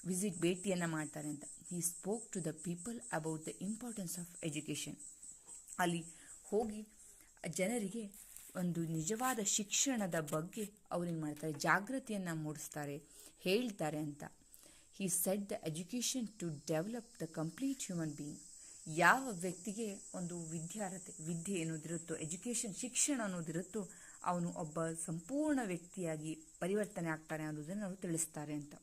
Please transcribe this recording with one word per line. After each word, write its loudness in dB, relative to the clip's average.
ವಿಸಿಟ್, 0
ಭೇಟಿಯನ್ನ 4
ಮಾಡ್ತಾರೆ -2
ಅಂತ. -4
He 0
spoke -2
to -2
the -2
people -2
about -2
the -6
importance -4
of -4
education. -4
ಅಲ್ಲಿ 4
ಹೋಗಿ 2
ಜನರಿಗೆ 0
ಒಂದು 2
ನಿಜವಾದ 2
ಶಿಕ್ಷಣದ 4
ಬಗ್ಗೆ 0
ಅವ್ರೇನ್ 2
ಮಾಡ್ತಾರೆ, 0
ಜಾಗೃತಿಯನ್ನ 4
ಮೂಡಿಸ್ತಾರೆ, -2
ಹೇಳ್ತಾರೆ 2
ಅಂತ. -2
He 2
said 4
the -2
education 0
to 0
develop 2
the -6
complete 0
human 2
being. -6
ಯಾವ 8
ವ್ಯಕ್ತಿಗೆ -2
ಒಂದು -2
ವಿದ್ಯಾರ್ಹತೆ, -4
ವಿದ್ಯೆ 0
ಅನ್ನೋದಿರುತ್ತೋ, -2
ಎಜುಕೇಷನ್, -2
ಶಿಕ್ಷಣ 2
ಅನ್ನೋದಿರುತ್ತೋ, 0
ಅವನು 2
ಒಬ್ಬ -2
ಸಂಪೂರ್ಣ 2
ವ್ಯಕ್ತಿಯಾಗಿ -2
ಪರಿವರ್ತನೆ 2
ಆಗ್ತಾನೆ -2
ಅನ್ನೋದನ್ನ -2
ಅವರು -2
ತಿಳಿಸ್ತಾರೆ 0
ಅಂತ. -4